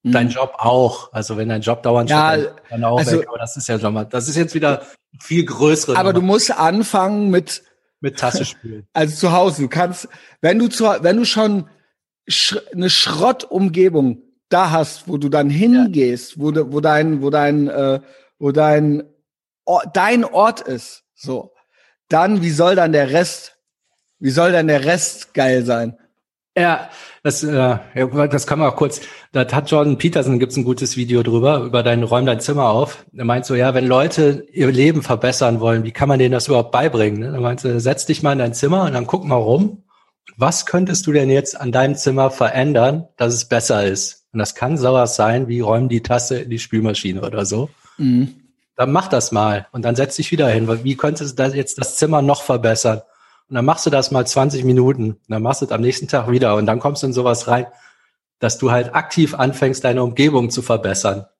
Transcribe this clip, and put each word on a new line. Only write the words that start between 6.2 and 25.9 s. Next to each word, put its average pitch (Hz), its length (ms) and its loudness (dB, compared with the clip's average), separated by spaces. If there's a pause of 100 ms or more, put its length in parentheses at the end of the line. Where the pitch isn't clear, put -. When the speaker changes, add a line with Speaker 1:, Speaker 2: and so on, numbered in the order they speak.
Speaker 1:
musst 196 320 2
anfangen 202 720 0
mit 180 320 -2 (380)
Speaker 2:
Mit 139 180 -6
Tasse - 280 -2
spülen. 107 440 -16
Speaker 1:
<laughs> - 40 -20
Also 151 220 -2
zu 175 160 0
Hause. 180 300 2
Du 131 80 -2
kannst, 175 400 -4 (320)
wenn 180 160 2
du 233 120 2
zu, - 160 -2
wenn 190 320 2
du 240 80 2
schon 208 440 0 (580)
sch-, - 300 -2 (160)
eine 180 160 0
Schrottumgebung 180 1300 0 (260)
da 175 220 2
hast, 160 360 -2
wo 160 100 -6
du 143 120 -4
dann 143 220 2
Speaker 2:
Ja. 143 40 -2
Speaker 1:
hingehst, 170 840 2
wo 147 120 -2
de-, 151 200 0
wo 147 80 -2
dein, 151 420 2
wo 139 80 0
dein, 147 380 2
äh, 135 320 -2 (400)
wo 143 120 -2
dein 151 520 2 (640)
Or-, 175 180 0 (100)
dein 226 320 2
Ort 220 360 0
ist, - 420 -12 (100)
so, - 400 -10 (560)
dann 180 320 2
wie 165 100 -2
soll 170 240 4
dann 165 160 2
der 143 200 2
Rest, - 400 -2 (680)
wie 135 100 -2
soll 170 220 2
dann 165 160 2
der 143 180 2
Rest - 480 -4
geil 127 320 2
sein? 117 320 -2 (580)